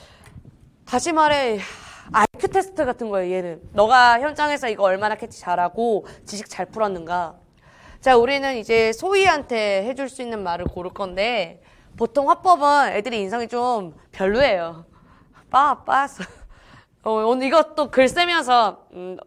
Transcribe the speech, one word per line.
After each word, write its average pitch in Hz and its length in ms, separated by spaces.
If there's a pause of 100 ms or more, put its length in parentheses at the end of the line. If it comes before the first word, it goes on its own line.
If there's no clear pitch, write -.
(880)
다시 247 260
말해, 294 460 (540)
아이큐 - 360
테스트 381 380
같은 240 240
거예요, 196 240
얘는. 175 260 (120)
너가 240 480
현장에서 294 480
이거 202 160
얼마나 202 320
캐치 - 240
잘하고 180 640 (180)
지식 208 240
잘 - 180
풀었는가. 175 680 (680)
자, 262 160
우리는 269 400
이제 226 360
소희한테 247 920
해줄 262 240
수 - 140
있는 226 200
말을 175 240
고를 180 280
건데 190 640 (360)
보통 277 340
화법은 285 600
애들이 214 280
인성이 220 280
좀 240 460 (180)
별로예요. 190 760 (640)
빠, 269 340
빠았어. 262 400 (800)
어, 214 100
오늘 226 340
이것도 285 440
글 262 180
쓰면서, 254 840
"음, 180 240 (100)